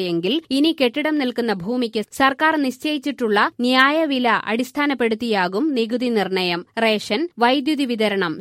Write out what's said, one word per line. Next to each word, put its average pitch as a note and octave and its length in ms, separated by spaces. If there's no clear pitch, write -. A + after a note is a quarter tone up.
എങ്കിൽ F3 300
ഇനി C#4+ 240
കെട്ടിടം D4 440
നിൽക്കുന്ന A#3+ 380
ഭൂമിക്ക് A3 560
സർക്കാർ C#4 460
നിശ്ചയിച്ചിട്ടുള്ള C4 800
ന്യായവില C4 640
അടിസ്ഥാനപ്പെടുത്തിയാകും A#3 920
നികുതി A#3 360
നിർണയം. F#3 540
റേഷൻ, A3 440
വൈദ്യുതി C4 480
വിതരണം, G3+ 560